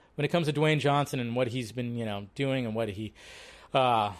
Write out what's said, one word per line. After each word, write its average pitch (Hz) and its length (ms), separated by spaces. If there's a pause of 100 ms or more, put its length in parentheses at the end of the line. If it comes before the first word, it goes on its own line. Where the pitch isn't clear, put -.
(160)
when 143 80
it 147 60
comes 170 180
to 151 60
Dwayne 151 260
Johnson 143 400
and 120 160
what 123 140
he's 117 240
been, 120 240
you 117 80
know, 101 300
doing 131 300
and 107 100
what 113 120
he, 104 260 (600)
uh, 117 460